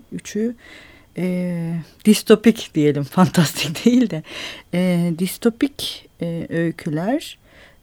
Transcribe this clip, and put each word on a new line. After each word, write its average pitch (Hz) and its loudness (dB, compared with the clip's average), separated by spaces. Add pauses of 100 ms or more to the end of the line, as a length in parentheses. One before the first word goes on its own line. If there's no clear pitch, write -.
(120)
üçü, 220 -6 (640)
e, 180 -4 (500)
distopik 214 4
diyelim, 147 2
<laughs> - -10
fantastik - 2
değil 240 4
de, 156 -8 (500)
e, 175 0
distopik, - -4 (140)
e, 170 -6
öyküler. 170 -4 (460)